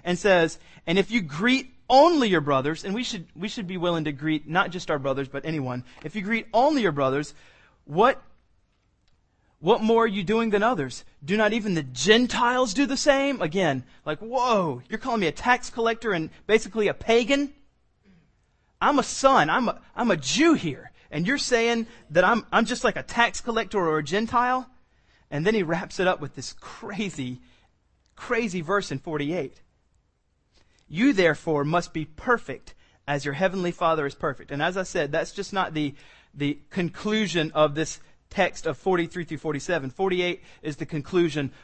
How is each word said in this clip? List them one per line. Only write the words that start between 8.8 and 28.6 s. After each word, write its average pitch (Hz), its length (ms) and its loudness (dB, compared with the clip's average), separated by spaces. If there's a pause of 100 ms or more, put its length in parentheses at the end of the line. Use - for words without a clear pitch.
what 214 220 2
more 226 240 4
are - 20 0
you 202 160 -2
doing 220 260 0
than 202 140 4
others? 165 420 -2 (180)
Do 180 140 0
not 214 160 4
even 214 200 -2
the 156 100 0
Gentiles 233 920 2
do 277 120 2
the 254 120 -2
same?" 277 440 2
Again, 156 420 0 (220)
like, 151 140 -6
"Whoa, 214 680 0
you're 214 100 -6
calling 233 220 -2
me 165 60 2
a 143 40 0
tax 247 380 0
collector 226 440 -2
and 160 160 -2 (180)
basically 214 400 2
a 147 60 0
pagan? 262 600 2 (1300)
I'm 269 180 4
a 220 40 0
son. 233 460 4
I'm 196 200 2
a, - 120 -8 (140)
I'm 226 160 0
a 170 60 4
Jew 180 360 2
here. - 380 -4 (200)
And 165 140 -2
you're 269 120 0
saying 233 500 0 (220)
that 170 140 4
I'm, 214 280 2
I'm 220 140 4
just 240 180 -6
like 214 140 0
a 131 60 -8
tax - 380 0
collector 220 360 -4
or 160 220 0
a 151 40 -4
Gentile?" 240 680 -2 (600)
And 151 140 -4
then 220 100 2
he 202 80 0
wraps 165 360 -6
it 180 80 2
up 185 120 0
with 143 160 -10
this - 180 -14
crazy, 165 880 -10 (720)
crazy 220 460 -4